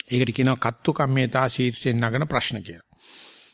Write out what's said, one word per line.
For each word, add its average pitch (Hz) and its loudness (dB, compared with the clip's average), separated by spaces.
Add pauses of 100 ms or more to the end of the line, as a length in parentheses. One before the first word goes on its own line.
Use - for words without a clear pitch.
ඒකට 123 2
කියනවා 131 2
කත්තු 117 0
කම්මේතා 131 2
ශීර්ෂයෙන් 123 0
නගන 117 0
ප්‍රශ්න 117 -2
කියලා. 85 -16 (680)